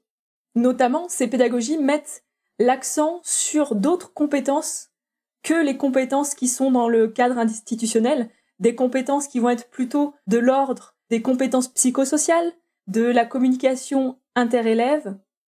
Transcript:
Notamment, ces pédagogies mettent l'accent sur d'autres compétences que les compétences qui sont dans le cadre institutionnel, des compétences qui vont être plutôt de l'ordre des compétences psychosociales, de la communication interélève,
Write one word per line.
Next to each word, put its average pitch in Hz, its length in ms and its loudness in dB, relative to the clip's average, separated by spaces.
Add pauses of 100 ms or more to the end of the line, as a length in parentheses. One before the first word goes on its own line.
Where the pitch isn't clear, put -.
(560)
Notamment, 254 540 0
ces - 180 -2
pédagogies 247 500 0
mettent 294 460 -2 (360)
l'accent 302 640 0
sur 294 500 -2
d'autres 285 400 0
compétences 294 760 -2 (500)
que 311 140 -2
les 285 200 0
compétences 269 600 -2
qui 254 120 -4
sont 262 240 0
dans 240 160 2
le 226 220 4
cadre 247 280 0
institutionnel, 226 920 -2 (300)
des 233 160 2
compétences 262 520 -2
qui 254 120 -4
vont 240 100 2
être 240 200 -2
plutôt 285 440 -2 (140)
de 226 100 2
l'ordre 262 580 0 (140)
des 226 120 0
compétences 254 460 0
psychosociales, 302 840 0 (340)
de 220 160 0
la 240 220 2
communication 262 920 -2 (180)
interélève, 233 840 0 (300)